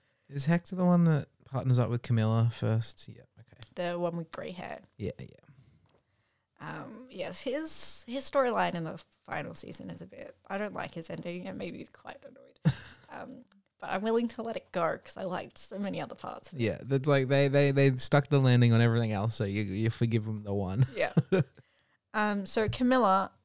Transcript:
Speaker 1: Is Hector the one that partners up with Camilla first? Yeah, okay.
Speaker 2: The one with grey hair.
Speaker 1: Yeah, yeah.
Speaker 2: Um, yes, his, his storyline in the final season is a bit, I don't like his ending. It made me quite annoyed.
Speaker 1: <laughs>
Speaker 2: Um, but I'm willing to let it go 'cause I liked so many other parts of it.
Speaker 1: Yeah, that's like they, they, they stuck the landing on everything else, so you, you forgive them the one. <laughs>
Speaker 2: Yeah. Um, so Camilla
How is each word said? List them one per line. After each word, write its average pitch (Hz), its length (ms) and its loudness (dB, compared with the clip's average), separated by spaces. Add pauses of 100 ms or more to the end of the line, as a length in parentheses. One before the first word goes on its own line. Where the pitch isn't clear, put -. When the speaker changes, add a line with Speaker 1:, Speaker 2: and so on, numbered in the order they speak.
(280)
Speaker 1:
Is 139 160 -6
Hector 170 320 0
the 180 80 0
one 175 200 6
that 160 220 4 (180)
partners 127 360 2
up 117 100 2
with 120 120 -2
Camilla 113 560 2
first? 113 500 -2
Yeah, - 140 -20 (180)
okay. - 220 -20 (280)
Speaker 2:
The 175 80 -4
one 175 180 -2
with 165 140 -8
grey - 220 -10
hair. - 260 -10 (180)
Speaker 1:
Yeah, 98 220 -6
yeah. - 80 -12 (1300)
Speaker 2:
Um, 151 500 -14
yes, 180 300 -10
his, - 680 -4
his 262 220 -6
storyline 208 440 0
in 170 100 -4
the 160 140 -10 (280)
final 175 280 -8
season - 360 -10
is 170 100 -14
a 165 60 -16
bit, - 280 -18 (140)
I 196 100 -8
don't 208 160 -6
like 190 200 -8
his 165 160 -12
ending. 175 360 -8
It 190 100 -10
made 175 180 -10
me - 180 -14
quite - 300 -20
annoyed. - 560 -4
Speaker 1:
<laughs> - 60 -16 (280)
Speaker 2:
Um, - 320 -14 (360)
but - 100 -10
I'm 196 120 -4
willing 233 260 0
to 226 140 -10
let 226 140 -8
it - 160 -10
go 165 320 -2
'cause - 120 -16
I - 60 -10
liked 180 360 -8
so - 200 -12
many 190 220 -6
other - 160 -10
parts - 360 -14
of 151 60 -10
it. 120 40 0
Speaker 1:
Yeah, 104 200 0
that's 135 240 -2
like 135 220 4
they, 139 180 4
they, 143 240 4
they 139 240 4
stuck 139 340 2
the 143 120 4
landing 123 320 8
on 113 80 8
everything 117 320 4
else, 107 240 -2
so 110 80 -2
you, 101 180 -2
you 104 280 0
forgive 113 340 0
them 110 180 -6
the 101 120 -6
one. 101 360 0
<laughs> 226 60 -12
Speaker 2:
Yeah. 165 160 0 (1000)
Um, 208 340 -2
so 214 220 0
Camilla 220 600 4 (140)